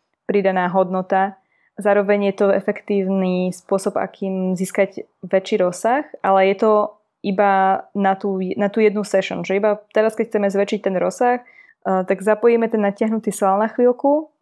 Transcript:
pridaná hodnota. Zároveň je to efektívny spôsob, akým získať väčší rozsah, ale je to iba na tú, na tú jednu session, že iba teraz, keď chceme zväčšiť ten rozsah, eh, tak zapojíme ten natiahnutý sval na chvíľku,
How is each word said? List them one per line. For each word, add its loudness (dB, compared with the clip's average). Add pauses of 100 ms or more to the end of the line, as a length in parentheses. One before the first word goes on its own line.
(300)
pridaná 0
hodnota. 0 (400)
Zároveň 2
je -8
to 2
efektívny -2
spôsob, -4
akým -4
získať -4 (240)
väčší -2
rozsah, -2 (160)
ale 4
je -4
to 2 (200)
iba 2
na 0
tú, -4 (160)
na -2
tú -2
jednu 2
session, -2
že -2
iba 0 (120)
teraz, 0
keď -4
chceme 0
zväčšiť -2
ten -2
rozsah, 0
eh, -6
tak -4
zapojíme 2
ten -2
natiahnutý -2
sval 0
na 0
chvíľku, 0